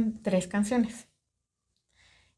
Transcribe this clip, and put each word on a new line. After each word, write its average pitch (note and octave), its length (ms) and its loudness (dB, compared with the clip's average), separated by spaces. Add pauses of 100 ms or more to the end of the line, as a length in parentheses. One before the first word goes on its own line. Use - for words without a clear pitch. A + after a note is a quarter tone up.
(220)
tres F#3 240 0
canciones. G#3 640 -2 (1300)